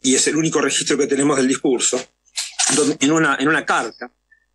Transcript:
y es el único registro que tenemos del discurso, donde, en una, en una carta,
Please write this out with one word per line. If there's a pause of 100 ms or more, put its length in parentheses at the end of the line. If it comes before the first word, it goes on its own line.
y
es
el
único
registro
que
tenemos
del
discurso, (760)
donde,
en
una,
en
una
carta, (420)